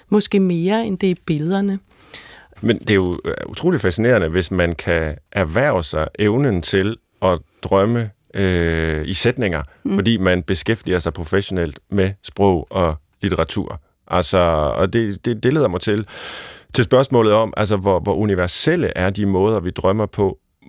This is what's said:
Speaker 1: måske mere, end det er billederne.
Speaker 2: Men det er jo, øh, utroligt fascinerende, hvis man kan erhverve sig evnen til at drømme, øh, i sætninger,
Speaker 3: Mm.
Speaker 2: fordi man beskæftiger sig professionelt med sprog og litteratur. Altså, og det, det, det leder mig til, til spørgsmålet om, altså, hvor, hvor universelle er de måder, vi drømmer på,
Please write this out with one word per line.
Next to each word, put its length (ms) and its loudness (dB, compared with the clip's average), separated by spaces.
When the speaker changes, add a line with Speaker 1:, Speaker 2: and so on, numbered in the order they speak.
Speaker 1:
måske 320 2
mere, 460 0
end 120 -4
det 120 0
er 40 0
billederne. 520 -2
Speaker 2:
Men 180 0
det 120 -4
er 40 4
jo, 300 2
øh, 100 -4
utroligt 360 -2
fascinerende, 460 2
hvis 220 -2
man 240 2
kan 400 -2
erhverve 500 0
sig 240 -4
evnen 440 2
til 340 0
at 160 2
drømme, 480 2
øh, 760 0
i 60 -4
sætninger, 480 0
Speaker 3:
Mm. 100 -2
Speaker 2:
fordi 220 2
man 260 2
beskæftiger 560 -2
sig 140 -4
professionelt 680 -4
med 200 0
sprog 480 0
og 240 0
litteratur. 580 -4
Altså, 300 0
og 160 0
det, 320 -2
det, 180 -4
det 120 2
leder 140 2
mig 120 -4
til, 260 -2
til 100 2
spørgsmålet 480 4
om, 240 2
altså, 200 0
hvor, 240 2
hvor 140 -2
universelle 840 0
er 140 0
de 160 -2
måder, 340 2
vi 100 -4
drømmer 360 0
på, 320 -2